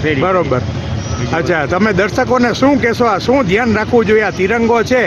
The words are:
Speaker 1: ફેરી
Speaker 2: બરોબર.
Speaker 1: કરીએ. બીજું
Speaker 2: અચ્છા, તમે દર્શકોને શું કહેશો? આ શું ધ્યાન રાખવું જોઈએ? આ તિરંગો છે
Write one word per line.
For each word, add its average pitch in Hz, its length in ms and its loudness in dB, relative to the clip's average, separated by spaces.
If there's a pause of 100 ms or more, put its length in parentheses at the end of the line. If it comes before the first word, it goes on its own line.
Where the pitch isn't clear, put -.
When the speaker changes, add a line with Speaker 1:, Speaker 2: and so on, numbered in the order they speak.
Speaker 1:
ફેરી 147 200 0
Speaker 2:
બરોબર. 165 380 0
Speaker 1:
કરીએ. - 580 -6
બીજું 123 200 -2
Speaker 2:
અચ્છા, 165 280 -2
તમે 196 260 0
દર્શકોને 226 600 0
શું 277 260 2
કહેશો? 233 240 0
આ 208 140 0
શું 262 260 0
ધ્યાન 208 320 0
રાખવું 220 300 2
જોઈએ? 214 160 4
આ 196 80 0
તિરંગો 226 520 0
છે 247 240 0